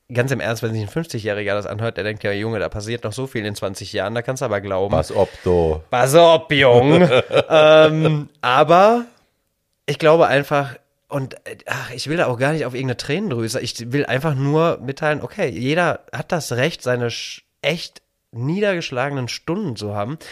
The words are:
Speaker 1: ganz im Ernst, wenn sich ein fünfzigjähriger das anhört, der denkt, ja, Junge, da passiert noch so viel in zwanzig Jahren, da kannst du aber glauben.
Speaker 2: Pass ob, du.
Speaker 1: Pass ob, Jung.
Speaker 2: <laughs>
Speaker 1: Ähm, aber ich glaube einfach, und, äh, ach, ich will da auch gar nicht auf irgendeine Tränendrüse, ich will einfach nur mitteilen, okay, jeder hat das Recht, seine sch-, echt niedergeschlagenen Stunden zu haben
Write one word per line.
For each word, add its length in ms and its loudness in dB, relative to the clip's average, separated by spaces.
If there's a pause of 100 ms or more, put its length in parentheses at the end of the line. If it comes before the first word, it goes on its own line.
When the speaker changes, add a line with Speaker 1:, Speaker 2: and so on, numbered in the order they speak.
(120)
Speaker 1:
ganz 180 0
im 80 -2
Ernst, 240 -4
wenn 100 -4
sich 80 -4
ein 80 -6
fünfzigjähriger 640 -6
das 120 -4
anhört, 320 -6
der 60 -4
denkt, 200 -6
ja, 80 -2
Junge, 280 -4
da 100 -4
passiert 340 -8
noch 100 -8
so 140 -8
viel 180 -8
in 100 -6
zwanzig 380 -8
Jahren, 220 -4
da 60 -4
kannst 200 -8
du 40 -2
aber 160 -2
glauben. 340 -2
Speaker 2:
Pass 160 -2
ob, 180 0 (140)
du. 460 2
Speaker 1:
Pass 260 2
ob, 360 6
Jung. 560 6 (200)
Speaker 2:
<laughs> 220 0
Speaker 1:
Ähm, 800 4 (120)
aber 640 4 (800)
ich 140 -6
glaube 280 6
einfach, 480 0 (340)
und, 240 -8 (120)
äh, 120 -16 (100)
ach, 260 -8
ich 140 -10
will 100 -4
da 100 0
auch 120 -4
gar 140 0
nicht 120 -4
auf 80 -8
irgendeine 240 -4
Tränendrüse, 600 -4
ich 320 -10
will 140 -2
einfach 300 -2
nur 460 0
mitteilen, 400 -4
okay, 280 -6
jeder 640 -2
hat 180 -10
das 220 -4
Recht, 280 -2
seine 280 -2
sch-, 320 -12 (200)
echt 400 -6 (300)
niedergeschlagenen 960 -4
Stunden 480 -6
zu 200 -8
haben 220 -6 (140)